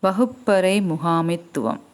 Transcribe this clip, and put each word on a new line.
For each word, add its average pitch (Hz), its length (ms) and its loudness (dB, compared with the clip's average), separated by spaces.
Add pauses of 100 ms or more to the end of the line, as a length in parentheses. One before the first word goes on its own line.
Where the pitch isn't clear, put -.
வகுப்பறை 190 680 2 (180)
முகாமைத்துவம். 165 880 -2 (140)